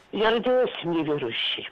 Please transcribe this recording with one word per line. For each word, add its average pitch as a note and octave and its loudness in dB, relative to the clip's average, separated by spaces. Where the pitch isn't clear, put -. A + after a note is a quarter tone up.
Я G#3+ 2
родилась B3 2
в - -10
семье E3 0
верующей. C#3 -2